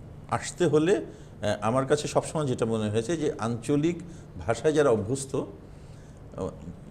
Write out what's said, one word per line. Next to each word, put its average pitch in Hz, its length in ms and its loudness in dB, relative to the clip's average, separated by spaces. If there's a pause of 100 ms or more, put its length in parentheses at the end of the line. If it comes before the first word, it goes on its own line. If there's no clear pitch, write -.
(300)
আসতে - 360 0
হলে, 156 300 6
আহ, - 640 -2
আমার 120 260 2
কাছে 147 220 2
সবসময় 160 380 0
যেটা 123 200 0
মনে 107 240 2
হয়েছে 117 260 0
যে 151 220 0
আঞ্চলিক 147 600 2 (480)
ভাষায় 151 260 2
যারা 143 180 6
অভ্যস্ত, 110 460 0
আহ, - 1120 -8 (420)